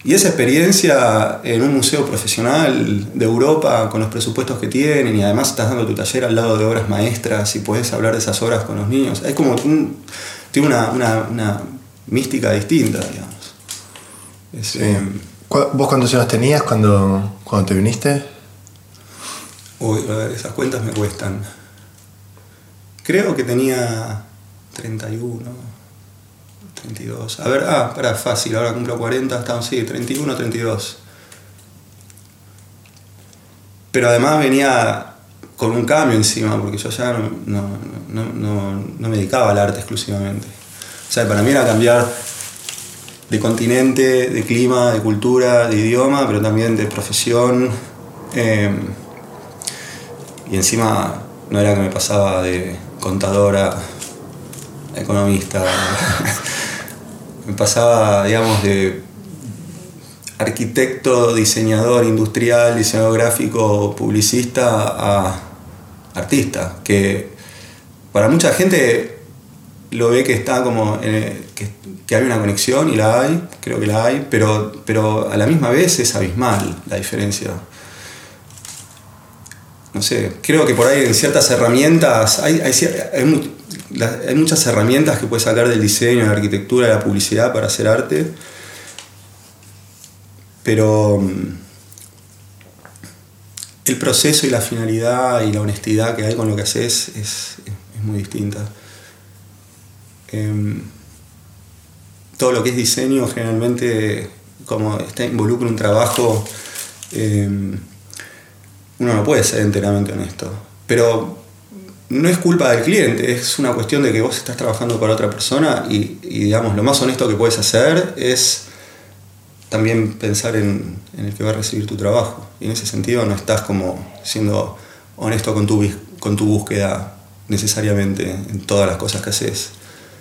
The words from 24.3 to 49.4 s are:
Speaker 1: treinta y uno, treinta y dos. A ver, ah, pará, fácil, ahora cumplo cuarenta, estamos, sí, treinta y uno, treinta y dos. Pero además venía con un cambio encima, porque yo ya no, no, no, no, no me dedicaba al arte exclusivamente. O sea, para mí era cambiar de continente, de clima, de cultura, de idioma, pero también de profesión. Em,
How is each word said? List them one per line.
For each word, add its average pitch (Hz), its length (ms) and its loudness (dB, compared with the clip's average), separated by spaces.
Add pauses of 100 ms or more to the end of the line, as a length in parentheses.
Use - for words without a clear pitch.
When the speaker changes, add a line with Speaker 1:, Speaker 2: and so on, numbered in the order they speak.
Speaker 1:
treinta 110 360 -10
y 110 60 -6
uno, 120 340 -8 (1200)
treinta 113 280 -14
y 113 40 -12
dos. 113 340 -10
A - 80 -4
ver, 135 200 0
ah, 127 260 0
pará, 123 200 -2
fácil, 117 420 -4
ahora 117 160 -2
cumplo 120 260 -6
cuarenta, 127 420 -2
estamos, 117 260 -6
sí, 123 160 -4
treinta 120 300 -6
y 131 60 -2
uno, 143 160 -2
treinta 117 220 -4
y 117 40 -6
dos. 110 380 -6 (3000)
Pero 123 180 2
además 127 300 4
venía 131 760 2 (420)
con 113 160 0
un 120 120 0
cambio 131 320 4
encima, 107 440 0
porque 104 180 -4
yo 117 120 -8
ya 123 220 -2
no, 107 180 -4 (160)
no, 101 160 -2 (460)
no, 113 240 -6
no, 98 520 -4 (140)
no 113 100 -6
me 110 80 -2
dedicaba 104 340 2
al 101 80 2
arte 101 200 0
exclusivamente. 101 680 -6
O - 640 -18
sea, 117 140 2
para 104 160 2
mí 120 80 4
era 131 160 4
cambiar 120 400 4 (1200)
de 110 100 0
continente, 127 880 2
de 107 140 -2
clima, 120 480 4
de 110 80 0
cultura, 120 680 4
de 107 80 0
idioma, 127 500 2
pero 107 140 0
también 110 360 2
de 107 100 0
profesión. 120 840 0 (640)
Em, 104 440 2 (1700)